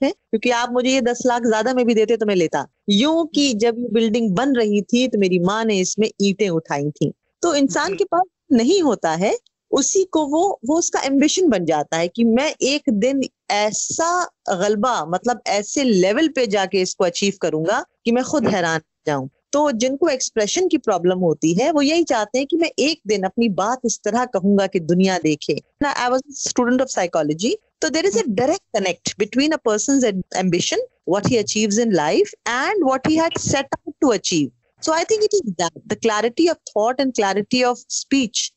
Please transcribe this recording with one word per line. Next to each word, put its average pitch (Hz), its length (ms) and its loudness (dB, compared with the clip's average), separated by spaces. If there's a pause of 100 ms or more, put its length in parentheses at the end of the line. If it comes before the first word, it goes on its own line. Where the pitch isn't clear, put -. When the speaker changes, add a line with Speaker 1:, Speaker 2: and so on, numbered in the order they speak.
Speaker 1:
हैं, 285 80 2
क्योंकि - 380 -2
आप 233 220 0
मुझे 247 180 0
ये 262 120 2
दस 240 240 -2
लाख 240 160 2
ज्यादा 220 320 0
में 247 120 2
भी 233 80 2
देते 220 240 2
तो 214 80 -4
मैं 202 100 0
लेता।" 156 320 0 (220)
यूं 302 360 2
कि 285 280 0
जब 220 240 0
ये 247 160 -6
बिल्डिंग 226 380 2
बन 254 240 0
रही 208 260 2
थी 240 260 0
तो 247 100 -2
मेरी 185 220 2
माँ 208 260 0
ने 208 140 0
इसमें 202 320 -2 (100)
ईंटें 202 280 0
उठाई 151 420 -4
थी। - 220 -4 (280)
तो 339 140 2
इंसान 285 360 0
Speaker 2:
जी। 392 40 -4
Speaker 1:
के 403 80 -2
पास 359 200 0 (280)
नहीं 277 300 4
होता 202 300 0
है, 202 260 0 (340)
उसी - 320 0
को 311 240 0
वो, 330 380 0
वो 302 120 0
उसका 349 220 -2
ambition 285 500 2
बन 185 160 2
जाता 156 320 -2
है 170 100 0
कि 233 160 -2
मैं 247 380 2
एक 277 280 -2
दिन 254 340 0 (280)
ऐसा 330 800 -2 (200)
गलबा, 208 560 0
मतलब 185 420 -4
ऐसे 208 360 -2
level 220 440 4
पे 254 200 0
जाके 190 340 0
इसको 185 220 -2
achieve 190 380 0
करूंगा 165 440 -2 (200)
कि 233 60 2
मैं 247 120 2
खुद 262 240 0
हैरान 170 340 0 (260)
जाऊं। 135 220 -4 (220)
तो 294 200 2
जिनको 262 380 0
expression 254 580 -2
की 320 100 2
problem 185 420 0
होती 165 340 2
है, 254 180 2
वो 294 100 2
यही 320 220 2
चाहते 233 340 -2
हैं 277 100 -2
कि 339 100 -2
मैं 330 120 0 (100)
एक 302 280 -2
दिन 202 160 0
अपनी 226 260 0
बात 214 360 -2
इस - 180 -4
तरह 233 220 0
कहूंगा 196 420 2
कि 190 120 -2
दुनिया 180 380 2
देखे। 156 440 -2 (220)
Now, 277 120 -2
I 247 140 -2
was 262 120 0
a - 300 -10
student 247 300 2
of 262 60 0
psychology, 170 640 -2 (280)
तो 320 80 -2
there 330 220 0
is 440 100 -2
a 349 60 -4
direct 247 500 -2
connect 185 420 -4
between 269 340 0
a 294 140 -4
person's 240 360 2 (100)
am-, 185 320 -4
ambition, 170 320 0 (320)
what 196 160 0
he 226 180 2
achieves 214 360 0
in 233 100 2
life, 190 400 2 (180)
and 277 440 0
what 262 100 -2 (100)
he 311 60 2
had 330 240 0
set 277 220 -2
out - 300 -10 (120)
to 254 60 4
achieve। 165 360 0 (360)
So 320 120 -2
I 339 80 0
think 427 200 2
it 415 120 0
is 254 180 -2
that, 170 180 -2 (160)
the 208 120 -6
clarity 233 500 0
of 311 60 0
thought 247 500 -2
and 262 160 -2
clarity 202 500 0
of 240 60 -6
speech - 800 -4